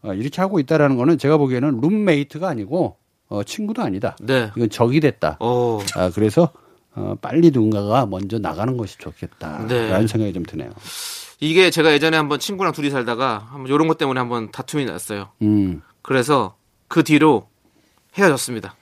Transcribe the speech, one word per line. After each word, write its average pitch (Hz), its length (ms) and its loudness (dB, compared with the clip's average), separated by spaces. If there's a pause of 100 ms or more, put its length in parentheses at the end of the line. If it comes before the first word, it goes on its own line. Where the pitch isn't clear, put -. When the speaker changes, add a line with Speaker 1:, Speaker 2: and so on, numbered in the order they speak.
Speaker 1:
어, 104 120 -8
이렇게 127 260 -6
하고 190 200 0
있다라는 143 360 2
거는 139 220 4
제가 147 180 2
보기에는 131 440 0
룸메이트가 165 680 0
아니고, 123 480 -4 (320)
어, 104 140 -6
친구도 214 400 -6
아니다. 101 380 -4
Speaker 2:
네. 117 360 0
Speaker 1:
이건 113 140 -2
적이 127 300 2
됐다. 98 400 -2
Speaker 2:
오. 120 420 0 (140)
Speaker 1:
아, 92 180 0
그래서, 110 380 2 (420)
어, 98 260 -8
빨리 160 300 4
누군가가 110 560 2
먼저 98 320 -6
나가는 101 380 -4
것이 107 220 -8
좋겠다라는 - 680 -12
Speaker 2:
네. 113 400 0
Speaker 1:
생각이 107 260 -2
좀 87 120 -6
드네요. 73 260 -12 (720)
Speaker 2:
이게 165 300 4
제가 160 220 4
예전에 160 240 4
한번 147 220 0
친구랑 190 340 -4
둘이 143 180 -2
살다가 117 600 -4
한번 135 180 -12
요런 147 200 2
것 160 100 0
때문에 131 220 -2
한번 117 320 -4
다툼이 139 320 -6
났어요. 101 460 -8 (120)
Speaker 1:
음. 98 400 2 (200)
Speaker 2:
그래서 127 520 0 (320)
그 165 160 2
뒤로 147 460 4 (680)
헤어졌습니다. 127 640 0